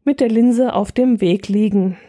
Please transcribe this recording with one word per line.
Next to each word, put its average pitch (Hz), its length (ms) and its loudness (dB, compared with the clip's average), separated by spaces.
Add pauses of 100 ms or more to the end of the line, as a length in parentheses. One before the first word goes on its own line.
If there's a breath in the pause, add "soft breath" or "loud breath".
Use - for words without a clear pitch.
mit 285 160 -2
der 240 100 2
Linse 240 440 2
auf 202 180 -4
dem 247 300 0
Weg 190 260 0
liegen. 196 500 0 (120)